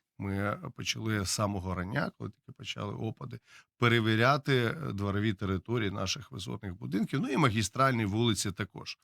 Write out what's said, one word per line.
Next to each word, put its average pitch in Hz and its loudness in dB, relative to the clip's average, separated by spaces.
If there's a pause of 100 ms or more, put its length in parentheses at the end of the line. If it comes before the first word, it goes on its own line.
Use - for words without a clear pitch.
(200)
Ми, 98 -4
е, 104 -2 (160)
почали 110 -2
з - -2
самого 98 0
рання, 101 -2
коли 110 -8
тільки - -20
почали 104 -8
опади, 117 -8 (380)
перевіряти, 117 4 (320)
е, 120 -4
дворові 101 0
території 98 -2
наших 101 -4
висотних 110 -8
будинків, 143 -2
ну 240 -2
і 269 0
магістральні 120 2
вулиці 107 2
також. - -8